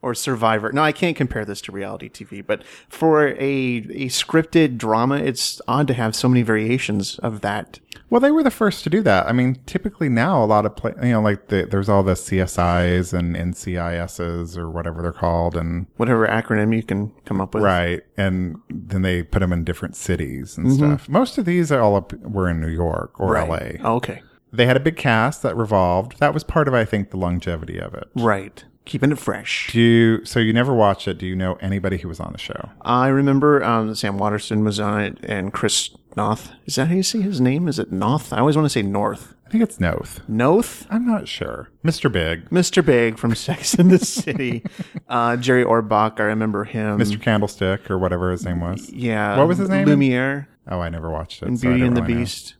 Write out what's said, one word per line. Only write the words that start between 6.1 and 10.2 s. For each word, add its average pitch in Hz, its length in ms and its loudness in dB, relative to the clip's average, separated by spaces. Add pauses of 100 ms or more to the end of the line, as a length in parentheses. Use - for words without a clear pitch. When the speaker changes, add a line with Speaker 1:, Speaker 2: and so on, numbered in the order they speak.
Speaker 1:
so - 140 0
many 127 140 6
variations 110 760 -2
of 107 200 -4
that. 104 400 -6 (300)
Speaker 2:
Well, 240 100 4
they 277 100 4
were 302 140 4
the 269 80 4
first - 320 -2
to 151 60 -2
do 196 140 2
that. 98 240 4
I - 40 0
mean, 127 240 2 (100)
typically 175 440 -4
now 127 340 2